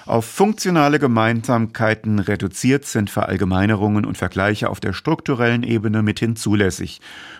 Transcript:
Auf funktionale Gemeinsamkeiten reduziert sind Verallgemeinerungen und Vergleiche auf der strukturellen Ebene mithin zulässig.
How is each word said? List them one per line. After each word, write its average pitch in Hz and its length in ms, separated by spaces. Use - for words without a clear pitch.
Auf 113 200
funktionale 170 760
Gemeinsamkeiten 113 1200
reduziert 101 680
sind 104 240
Verallgemeinerungen 101 960
und 101 140
Vergleiche 101 500
auf 98 120
der 101 120
strukturellen 120 720
Ebene 110 400
mithin 110 320
zulässig. 101 640